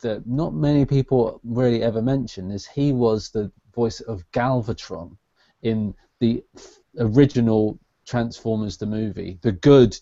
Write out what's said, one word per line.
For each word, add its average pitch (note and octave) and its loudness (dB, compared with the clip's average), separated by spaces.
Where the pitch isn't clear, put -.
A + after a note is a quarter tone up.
that G#2+ -6
not C3+ -4
many D3 2
people C3 0
really A#2 0
ever A2 0
mention A2+ -4
is G2+ -10
he C#3+ -2
was A#2 0
the G#2 -6
voice A#2 -4
of G2 -12
Galvatron A2 -4
in G#2+ -2
the A#2+ 0
f-, - -20
original A2+ 2
Transformers A2+ -4
the G#2+ -8
movie, G#2 -6
the A#2 0
good B2+ 6